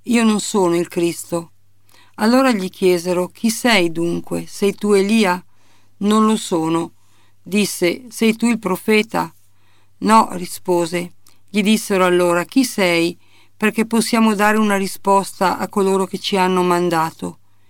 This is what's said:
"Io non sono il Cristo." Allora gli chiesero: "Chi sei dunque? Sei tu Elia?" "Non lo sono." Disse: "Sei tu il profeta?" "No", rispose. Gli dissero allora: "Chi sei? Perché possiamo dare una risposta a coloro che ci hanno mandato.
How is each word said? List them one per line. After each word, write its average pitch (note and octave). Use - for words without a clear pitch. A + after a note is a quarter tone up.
"Io A#3
non G#3+
sono F3+
il F3
Cristo." E3+
Allora B3
gli F#3+
chiesero: F3+
"Chi -
sei G3+
dunque? E3+
Sei G3+
tu G#3
Elia?" G3
"Non G#3+
lo A3
sono." E3
Disse: F#3
"Sei A3+
tu A3+
il A3+
profeta?" F#3
"No", G#3+
rispose. F3
Gli G3+
dissero G3+
allora: F3
"Chi B3+
sei? E3+
Perché G#3+
possiamo A3
dare G#3
una G#3
risposta G3
a F#3+
coloro F#3+
che F#3
ci -
hanno F#3
mandato. F3